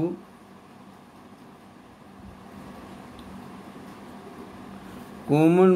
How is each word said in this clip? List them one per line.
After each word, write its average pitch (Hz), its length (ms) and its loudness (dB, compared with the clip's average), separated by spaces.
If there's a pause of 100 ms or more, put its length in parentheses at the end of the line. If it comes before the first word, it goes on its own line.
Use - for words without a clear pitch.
(4000)
कॉमन 170 480 8